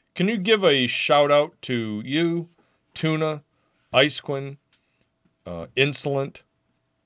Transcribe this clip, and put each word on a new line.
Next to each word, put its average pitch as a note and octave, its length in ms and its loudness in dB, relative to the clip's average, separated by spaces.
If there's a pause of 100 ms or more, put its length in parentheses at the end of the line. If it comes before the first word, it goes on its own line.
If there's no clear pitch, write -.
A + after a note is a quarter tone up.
(160)
Can F#3 140 0
you A3+ 80 -2
give G3 260 0
a C#3 240 4
shout D3 420 2
out D3 340 2
to A2 420 -4
you, E3 420 -2 (460)
Tuna, D#3 500 -2 (480)
Ice C#3 300 2
Quinn, C#3 360 -8 (880)
uh, E2+ 300 -10
Insolent, C#3 680 -2 (640)